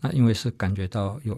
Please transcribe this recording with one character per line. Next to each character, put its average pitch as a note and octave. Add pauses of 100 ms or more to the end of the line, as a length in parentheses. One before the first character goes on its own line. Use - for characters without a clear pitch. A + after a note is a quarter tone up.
那 C3+
因 C3
为 A2+
是 G#2+
感 F#2+
觉 G2
到 G2+
有 G#2+